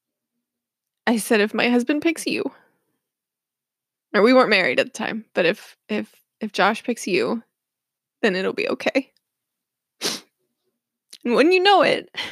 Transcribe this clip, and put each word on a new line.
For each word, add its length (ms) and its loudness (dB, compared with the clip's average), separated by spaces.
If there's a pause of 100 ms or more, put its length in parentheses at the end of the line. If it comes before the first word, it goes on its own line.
(1080)
I 100 2
said, 240 0
"If 120 -2
my 160 0
husband 340 0
picks 240 -2
you," 160 -6 (1700)
or 80 4
we 120 6
weren't 160 6
married 300 2
at 80 2
the 40 -20
time, 420 -8
but 120 0
if, 300 -4 (140)
if, 240 -8 (260)
if 120 -8
Josh 320 0
picks 240 -6
you, 360 -2 (800)
then 140 0
it'll 180 -4
be 160 -4
okay. 420 -4 (2000)
And 100 -2
wouldn't 220 4
you 40 4
know 220 4
it, 340 -2 (160)